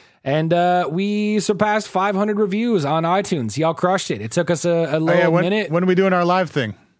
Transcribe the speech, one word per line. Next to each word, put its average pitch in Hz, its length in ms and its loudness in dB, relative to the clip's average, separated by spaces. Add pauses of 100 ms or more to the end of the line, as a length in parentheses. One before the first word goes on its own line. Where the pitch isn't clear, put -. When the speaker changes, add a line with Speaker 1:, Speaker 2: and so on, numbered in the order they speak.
(240)
Speaker 1:
And, 156 280 0
uh, 175 380 2
we 208 480 -2
surpassed 208 500 0
five 196 280 0
hundred 208 240 0
reviews 214 440 0
on 156 200 0
iTunes. 170 520 -2
Y'all 160 180 0
crushed 180 360 -2
it. 123 100 -4
It 110 120 -8
took 175 180 0
us 165 140 -2
a, 180 60 0
a 165 260 0
Speaker 2:
Oh, - 20 2
Speaker 1:
little 170 220 2
Speaker 2:
yeah, 165 80 4
when, 170 160 2
Speaker 1:
minute. 190 260 -2
Speaker 2:
when 170 140 0
are - 20 0
we 185 80 4
doing 190 180 2
our 180 120 2
live 180 260 0
thing? 113 240 -4 (260)